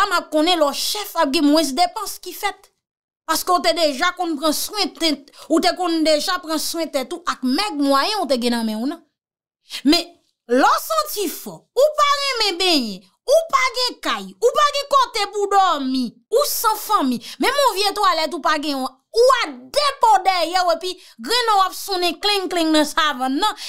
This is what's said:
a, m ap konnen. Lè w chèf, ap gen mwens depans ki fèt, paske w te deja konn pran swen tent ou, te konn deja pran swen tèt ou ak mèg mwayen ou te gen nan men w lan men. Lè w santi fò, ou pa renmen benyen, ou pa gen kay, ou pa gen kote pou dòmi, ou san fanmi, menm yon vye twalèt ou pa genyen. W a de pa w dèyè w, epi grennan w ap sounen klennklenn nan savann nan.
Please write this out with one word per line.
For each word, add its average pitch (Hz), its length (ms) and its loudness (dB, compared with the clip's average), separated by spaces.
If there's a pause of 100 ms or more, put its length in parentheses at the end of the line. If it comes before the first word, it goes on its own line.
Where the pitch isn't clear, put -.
a, 415 60 0
m 349 80 0
ap - 160 -4
konnen. 320 260 2
Lè 294 80 2
w 269 80 -2
chèf, - 420 -6
ap 302 160 2
gen 302 140 2
mwens 294 300 4
depans 359 440 -2
ki 359 140 -14
fèt, - 340 -8 (600)
paske 320 240 0
w 349 120 0
te 330 120 2
deja 320 400 0
konn 339 200 -4
pran 294 180 0
swen - 420 -6
tent 311 340 -2 (160)
ou, 330 160 2
te 349 140 2
konn 330 280 -2
deja 320 380 0
pran 311 180 -4
swen 330 320 -6
tèt 262 220 -4
ou - 140 -16
ak 254 160 -6
mèg 302 360 -2
mwayen 285 400 2
ou 277 80 -4
te 254 120 0
gen 240 160 -2
nan 226 100 -4
men 214 140 -6
w 262 80 -4
lan 339 140 -10 (840)
men. 339 200 2 (440)
Lè 269 160 4
w 622 160 4
santi 605 480 -4
fò, - 220 -12 (100)
ou 605 360 2
pa 587 80 4 (140)
renmen 453 380 -2
benyen, 269 440 0 (280)
ou 640 120 6 (100)
pa 539 140 4 (100)
gen 494 260 -4
kay, 226 220 -4 (100)
ou 508 220 2
pa 587 80 6 (100)
gen 554 160 -4
kote 480 360 2 (100)
pou 403 160 -2
dòmi, 277 560 2 (260)
ou 554 160 4
san 440 320 -2
fanmi, 302 380 0 (180)
menm 523 280 0
yon 427 120 2
vye 403 160 0
twalèt 349 400 0
ou 320 80 -8
pa 311 160 0
genyen. 277 300 -4 (220)
W 494 200 4 (120)
a 415 80 -2
de 269 360 -4 (160)
pa 453 140 6
w 370 100 2
dèyè 359 400 0
w, 339 80 2
epi 359 180 -4 (300)
grennan 440 380 0
w 381 80 4
ap - 100 -8
sounen 359 440 -4
klennklenn 370 520 0
nan 302 120 4
savann 285 560 -2
nan. 427 280 -2